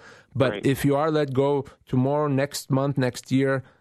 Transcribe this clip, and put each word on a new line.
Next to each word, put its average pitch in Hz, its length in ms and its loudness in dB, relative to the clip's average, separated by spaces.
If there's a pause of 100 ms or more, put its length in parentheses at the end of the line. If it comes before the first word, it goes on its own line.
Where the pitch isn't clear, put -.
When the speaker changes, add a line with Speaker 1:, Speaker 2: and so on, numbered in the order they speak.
(360)
Speaker 1:
But 127 160 2
Speaker 2:
Right. 101 140 -4
Speaker 1:
if 135 200 2
you 139 100 2
are 156 160 0
let 151 220 0
go 139 320 0 (220)
tomorrow, 143 400 0
next 139 440 -2
month, 135 260 0
next 127 360 -2
year, 135 300 0 (180)